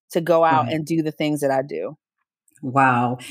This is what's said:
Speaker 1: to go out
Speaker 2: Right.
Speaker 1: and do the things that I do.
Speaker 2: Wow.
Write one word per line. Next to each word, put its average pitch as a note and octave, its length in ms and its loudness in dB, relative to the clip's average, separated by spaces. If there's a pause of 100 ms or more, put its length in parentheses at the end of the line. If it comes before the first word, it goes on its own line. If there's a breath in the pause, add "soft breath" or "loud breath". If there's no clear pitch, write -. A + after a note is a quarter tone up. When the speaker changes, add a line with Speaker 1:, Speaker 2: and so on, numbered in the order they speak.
(100)
Speaker 1:
to F3 120 0
go E3 200 4
out D#3+ 220 4
Speaker 2:
Right. C#3 80 -4
Speaker 1:
and D#3 140 -4
do E3 160 0
the D3+ 100 -4
things D3+ 280 -2
that C#3 100 0
I C3+ 120 0
do. A#2 340 -8 (640)
Speaker 2:
Wow. B2+ 580 0 (120 loud breath)